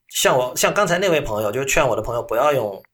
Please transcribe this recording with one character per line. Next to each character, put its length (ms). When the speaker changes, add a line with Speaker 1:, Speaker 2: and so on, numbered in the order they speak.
Speaker 1:
像 280
我， 120
Speaker 2:
对， 80
对。 40
Speaker 1:
像 140
刚 140
才 100
那 100
位 140
朋 220
友， 80
就 120
劝 240
我 80
的 60
朋 140
友 80
不 120
要 160
用 300